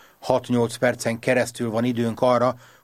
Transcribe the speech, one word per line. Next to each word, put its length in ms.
hat-nyolc 560
percen 420
keresztül 520
van 140
időnk 360
arra, 340